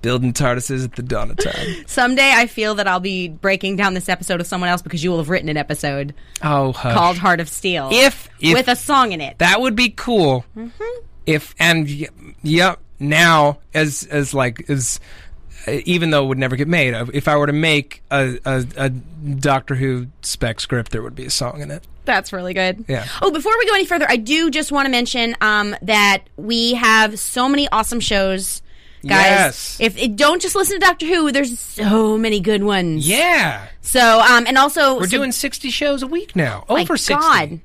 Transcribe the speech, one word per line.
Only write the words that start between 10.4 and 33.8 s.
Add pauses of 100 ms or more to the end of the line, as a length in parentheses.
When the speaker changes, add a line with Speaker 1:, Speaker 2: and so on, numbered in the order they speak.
Speaker 2:
Mm-hmm. (220)
Speaker 1:
If,
and
y-, (360)
yep, (200)
now, (160)
as,
as,
like,
as, (680)
uh,
even
though
it
would
never
get
made,
uh,
if
I
were
to
make
a,
a, (140)
a
Doctor
Who (160)
spec
script,
there
would
be
a
song
in
it. (220)
Speaker 2:
That's
really
good.
Speaker 1:
Yeah. (160)
Speaker 2:
Oh,
before
we
go
any
further,
I
do
just
wanna
mention,
um,
that
we
have
so
many
awesome
shows, (400)
guys. (160)
Speaker 1:
Yes.
Speaker 2:
If,
if,
don't
just
listen
to
Doctor
Who.
There's
so
many
good
ones.
Speaker 1:
Yeah. (160)